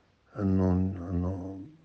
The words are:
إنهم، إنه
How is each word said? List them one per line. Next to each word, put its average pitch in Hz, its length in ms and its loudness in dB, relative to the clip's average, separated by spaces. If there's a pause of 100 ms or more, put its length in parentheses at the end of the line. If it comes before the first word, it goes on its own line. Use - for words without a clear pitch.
(380)
إنهم، 95 560 2 (160)
إنه 92 500 -4 (240)